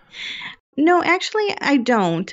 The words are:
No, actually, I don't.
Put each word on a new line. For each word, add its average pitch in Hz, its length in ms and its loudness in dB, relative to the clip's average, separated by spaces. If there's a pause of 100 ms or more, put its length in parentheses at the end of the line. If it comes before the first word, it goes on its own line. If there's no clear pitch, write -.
(760)
No, 349 260 4
actually, 381 560 -2
I 285 180 2
don't. 190 560 0